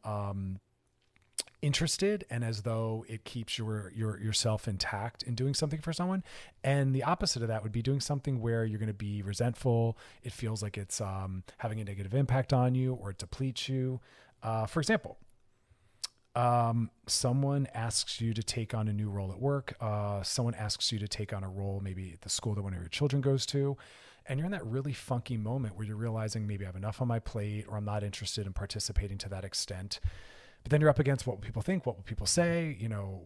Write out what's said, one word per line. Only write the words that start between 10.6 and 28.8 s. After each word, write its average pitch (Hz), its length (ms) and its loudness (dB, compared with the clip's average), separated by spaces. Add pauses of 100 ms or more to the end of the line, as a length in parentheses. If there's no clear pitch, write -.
like 104 160 -4
it's, 101 240 -6
um, 95 420 -4 (140)
having 110 220 -4
a 110 40 -4
negative 98 300 -4
impact 123 400 4
on 127 220 6
you, 127 180 2
or 104 160 -6
it 95 80 -8
depletes - 500 -4
you. 131 320 0 (440)
Uh, 113 240 0
for - 120 -2
example, 165 380 0 (1200)
um, 120 560 4 (160)
someone 139 640 4
asks - 480 -2
you 113 140 2
to 110 80 0
take - 320 -2
on 107 120 2
a 107 60 2
new 104 160 0
role 98 220 -2
at 98 80 -10
work. 139 420 0
Uh, 104 400 0
someone 117 320 0
asks - 380 -2
you 110 80 -2
to 104 80 -2
take - 260 -6
on 98 100 -4
a 95 60 -6
role 98 340 -2
maybe 95 300 -6
at 80 80 -18
the - 80 -10
school - 240 -2
that 101 80 -2
one 98 140 -4
of 87 40 -6
your 85 100 -8
children 139 300 2
goes 135 280 4
to. 139 280 0 (520)
And 135 120 -2
you're 156 60 -2
in 190 60 -2
that 196 140 -4
really 131 280 -2
funky 123 440 -2
moment 110 380 -2
where 107 120 -4
you're 107 80 -4
realizing, 110 500 -2
"Maybe 101 200 -2
I - 20 -4
have 90 80 -8
enough 101 260 -4
on 127 60 2
my 117 100 2
plate, 107 500 -4
or 107 100 -4
I'm 104 80 -2
not 104 180 0
interested 101 420 -4
in 95 80 -6
participating 101 640 -2